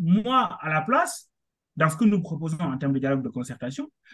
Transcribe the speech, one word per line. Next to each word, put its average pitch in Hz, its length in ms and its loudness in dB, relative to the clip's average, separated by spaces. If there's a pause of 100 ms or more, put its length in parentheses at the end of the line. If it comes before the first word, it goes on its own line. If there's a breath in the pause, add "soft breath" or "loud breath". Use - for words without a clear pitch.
moi, 220 600 2
à 160 80 -6
la 156 120 2
place, 294 500 0 (460)
dans 156 120 4
ce 156 80 -2
que 233 80 2
nous 202 160 6
proposons 156 400 -6
en 135 160 -2
termes 139 180 0
de 135 40 0
dialogue 135 240 0
de 123 60 -6
concertation, 123 600 -8 (260 soft breath)